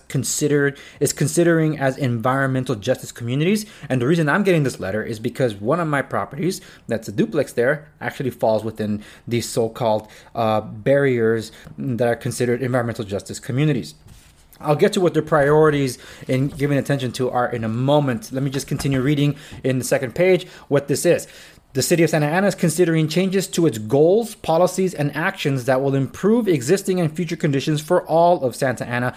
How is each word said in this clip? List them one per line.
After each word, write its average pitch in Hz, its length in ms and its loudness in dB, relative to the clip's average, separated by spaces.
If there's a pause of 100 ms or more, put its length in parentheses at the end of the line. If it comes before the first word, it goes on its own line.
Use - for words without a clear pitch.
considered, 143 720 0 (220)
is 143 120 0
considering 160 640 2
as 135 220 -2
environmental 131 800 0
justice 113 340 -4
communities. 151 560 -2 (220)
And 131 120 0
the 120 60 0
reason 160 220 2
I'm 196 160 2
getting 175 180 4
this 127 160 -2
letter 98 240 -4
is 107 160 -8
because 117 380 -2
one 127 240 -2
of 160 80 -2
my 143 140 0
properties, 131 580 -4 (260)
that's 113 220 -6
a 107 40 -10
duplex 151 400 -2
there, 135 360 -2 (120)
actually 120 300 -6
falls 110 320 0
within 104 400 -4 (240)
these 113 220 -4
so-called, 110 580 -2 (300)
uh, 107 240 0
barriers 117 920 0 (260)
that 127 300 -2
are 117 100 2
considered 123 460 -2
environmental 120 420 -2
justice 98 360 -8
communities. 131 540 -2 (640)
I'll 151 140 0
get 196 200 4
to 202 60 2
what 165 140 2
their 156 80 2
priorities 147 760 4 (280)
in 131 220 0
giving 143 300 0
attention 127 340 -2
to 123 180 -2
are 123 180 0
in 113 140 -4
a 113 60 -2
moment. 131 640 0
Let 131 100 -2
me 139 80 -2
just 135 160 -6
continue 135 340 -2
reading 143 360 2 (260)
in 131 160 0
the 120 60 -4
second 123 320 -2
page 180 320 4 (180)
what 143 220 0
this 139 180 0
is. 165 220 2 (460)
"The 127 80 -2
city 165 200 2
of 151 80 4
Santa 151 160 2
Ana 185 220 2
is 175 80 -2
considering 165 500 2
changes 185 420 0
to 170 180 2
its 113 120 0
goals, 156 560 2
policies, 180 600 0
and 147 200 -2
actions 147 520 -2
that 131 140 2
will 139 140 0
improve 196 540 0
existing 180 500 0
and 156 160 0
future 175 220 -4
conditions 147 440 0
for 175 260 0
all 170 360 4
of 123 140 -2
Santa 127 280 -2
Ana, 123 320 -2